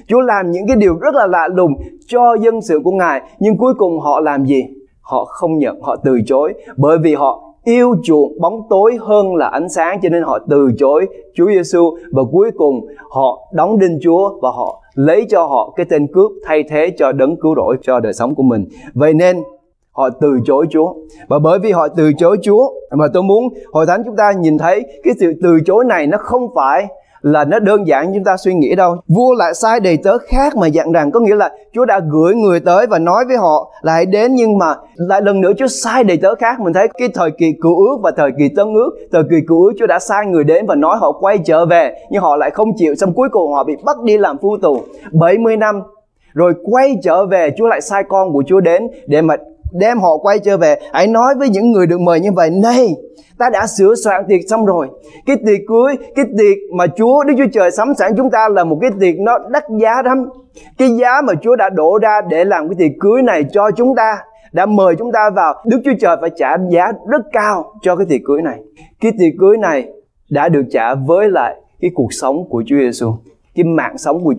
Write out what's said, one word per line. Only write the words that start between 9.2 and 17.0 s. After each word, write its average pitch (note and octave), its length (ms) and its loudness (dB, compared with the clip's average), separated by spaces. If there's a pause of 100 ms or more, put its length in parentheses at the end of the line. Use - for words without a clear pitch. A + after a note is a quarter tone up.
là C3+ 120 0
ánh D#3+ 220 -6
sáng, F3+ 340 -4
cho F3 60 0
nên E3+ 140 0
họ C3 160 -4 (100)
từ C#3+ 300 2
chối D3 280 2 (280)
Chúa F3 120 2
Giêsu E3+ 500 0 (140)
và C3 200 0
cuối G3+ 260 2
cùng C3+ 300 -2 (220)
họ C3 440 -4
đóng F#3+ 260 0
đinh E3+ 220 0
Chúa F#3+ 400 0
và B2+ 80 -2
họ A#2+ 340 -8 (120)
lấy D#3+ 340 0
cho F3 160 2
họ C3 300 -2
cái C3 140 -4
tên D3 240 0
cướp G3+ 180 2 (140)
thay D#3 240 0
thế D#3 280 -2
cho C#3 140 2